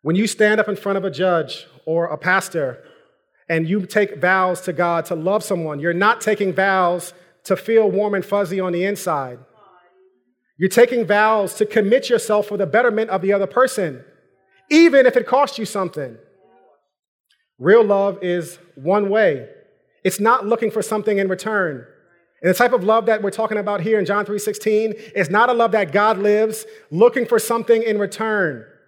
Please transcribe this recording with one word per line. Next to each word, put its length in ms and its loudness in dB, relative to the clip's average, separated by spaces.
When 140 -2
you 100 2
stand 320 0
up 100 0
in 80 -4
front 220 -4
of 60 -6
a 60 -4
judge 560 -4
or 200 -2
a 120 -8
pastor 640 -2
and 180 -2
you 200 -2
take 340 -2
vows 400 0
to 140 -8
God 320 -2
to 80 -6
love 280 -2
someone, 380 -6
you're 140 -2
not 260 2
taking 320 -2
vows 640 0
to 120 0
feel 340 2
warm 240 -2
and 100 -2
fuzzy 360 -2
on 120 -4
the 120 -2
inside. 540 -4
You're 100 0
taking 380 4
vows 480 2
to 120 -2
commit 440 0
yourself 360 0
for 100 -8
the 100 -2
betterment 440 0
of 120 -2
the 100 0
other 140 0
person, 580 -2
even 360 6
if 100 2
it 100 0
costs 300 0
you 80 -6
something. 540 -8
Real 260 4
love 380 0
is 360 -4
one 340 0
way. 400 0
It's 160 -2
not 260 2
looking 240 -2
for 120 -4
something 360 -2
in 100 -2
return. 580 -4
And 80 2
the 40 2
type 180 4
of 120 0
love 220 2
that 160 0
we're 80 -2
talking 280 -4
about 220 -4
here 180 0
in 60 0
John 200 -2
three 140 -6
sixteen 560 -2
is 140 -2
not 180 4
a 60 2
love 180 2
that 180 0
God 280 2
lives 480 0
looking 360 4
for 120 2
something 440 2
in 160 -2
return. 640 -2